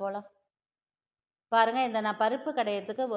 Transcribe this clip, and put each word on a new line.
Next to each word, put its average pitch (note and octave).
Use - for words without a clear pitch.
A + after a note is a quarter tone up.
போலாம். G3
பாருங்க, A3+
இந்த A3
நான் G#3
பருப்பு B3
கடையிறதுக்கு G#3+